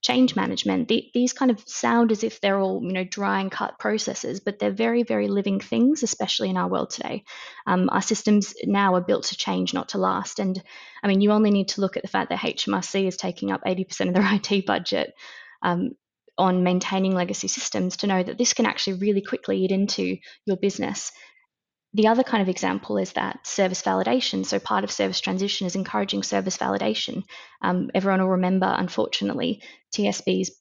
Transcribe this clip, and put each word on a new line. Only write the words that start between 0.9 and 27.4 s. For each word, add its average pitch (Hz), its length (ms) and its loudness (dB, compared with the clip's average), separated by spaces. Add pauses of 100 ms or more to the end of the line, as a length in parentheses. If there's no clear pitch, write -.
these 247 200 2
kind 254 180 2
of 214 160 0
sound 233 440 2
as 208 120 0
if 226 180 -4
they're 196 160 2
all, 190 240 0
you 185 120 -4
know, 185 100 -2
dry 196 360 -2
and 190 120 -4
cut - 260 -6
processes, 208 600 -4
but 202 180 -4
they're 208 140 0
very, 233 320 2
very 214 240 0
living 196 320 0
things, 247 420 2
especially - 480 -2
in 185 80 0
our 180 120 0
world - 200 -2
today. - 360 -8 (420)
Um, 185 240 4
our 196 100 2
systems 208 600 2
now 196 320 4
are 180 60 4
built 180 240 0
to - 120 -4
change, 185 360 -2
not 180 160 -4
to 202 100 -4
last. 185 400 -2
And, 190 200 0 (440)
I 202 40 2
mean, 196 140 4
you 208 100 6
only 214 200 6
need 196 180 2
to - 120 -4
look 190 140 0
at - 60 -4
the - 80 -10
fact - 200 -2
that - 140 -4
H - 240 -4
M 202 60 0
R 190 80 0
C 196 240 -2
is 185 120 -2
taking 185 340 -4
up 190 160 -2
eighty 185 160 0
percent - 240 -4
of 180 80 0
their 190 80 6
<laughs> - 20 4
I 196 140 2
T 202 220 0
budget, 190 520 -2 (500)
um, 180 280 0 (460)
on 185 260 4
maintaining 190 500 2
legacy 180 340 -2
systems - 500 -2
to 208 100 -2
know 185 160 2
that 196 140 -6
this 240 160 2
can 233 120 2
actually 202 280 -2
really 196 280 2
quickly 196 380 -2
eat 185 120 2
into 190 460 0 (280)
your 190 120 0
business. 196 540 -4 (840)
The 214 140 4
other 233 160 6
kind 226 180 2
of 185 80 2
example 185 480 -2
is 190 160 -2
that - 320 -4
service 185 380 -2
validation. 196 600 0
So 202 140 -2
part 196 260 -2
of 196 80 -6
service 190 280 -2
transition 196 480 -2
is 175 80 -4
encouraging 196 480 -2
service 190 340 -2
validation. 196 680 -2 (380)